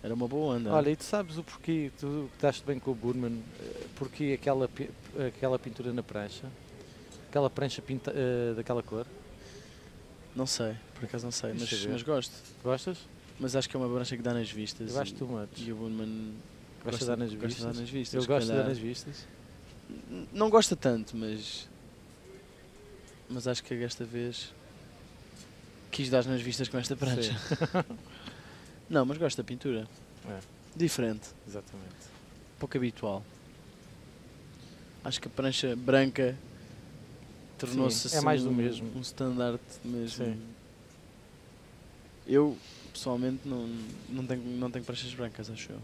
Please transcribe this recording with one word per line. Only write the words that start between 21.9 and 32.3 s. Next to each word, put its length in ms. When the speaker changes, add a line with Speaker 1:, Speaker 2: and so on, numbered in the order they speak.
Speaker 1:
mas 200
acho 160
que 100
desta 300
vez 480
quis 200
dar 160
nas 160
vistas 260
com 100
esta 160
prancha. 440
Speaker 2:
Sim. 560
<laughs> 40
Speaker 1:
Não, 180
mas 100
gosto 220
da 60
pintura. 440
Speaker 2:
É. 100
Speaker 1:
Diferente. 540
Speaker 2:
Exatamente. 400